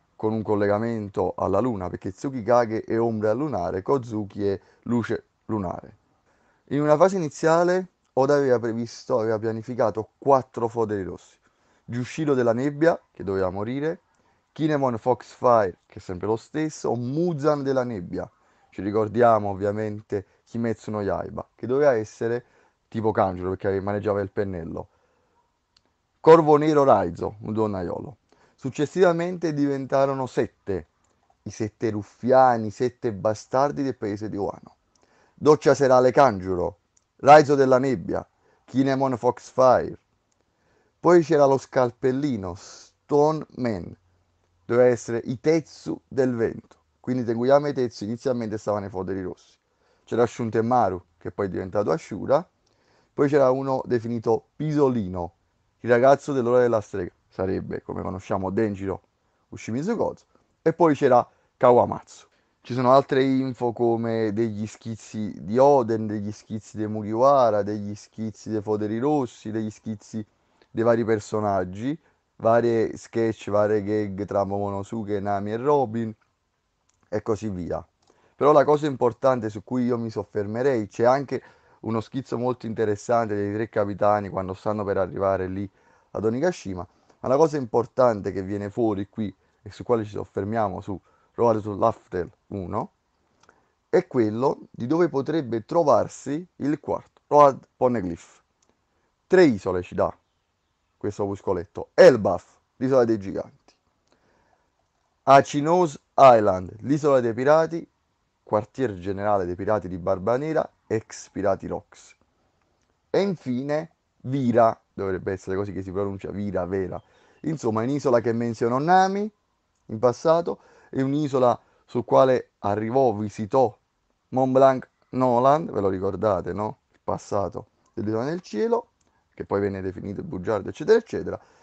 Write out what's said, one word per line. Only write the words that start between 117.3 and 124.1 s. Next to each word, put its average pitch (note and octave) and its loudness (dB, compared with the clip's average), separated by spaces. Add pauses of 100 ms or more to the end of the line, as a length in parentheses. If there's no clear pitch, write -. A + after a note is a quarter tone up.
Insomma, D3+ -4
è A#2+ -4
un'isola C3 0
che A2+ -2
menzionò A#2 -4
Nami F#3+ 0 (580)
in A#2 -10
passato, D#3+ 2 (300)
è - -4
un'isola C3+ 2 (260)
sul A#2+ -6
quale C3 4
arrivò, A2 0
visitò G#2+ -2 (540)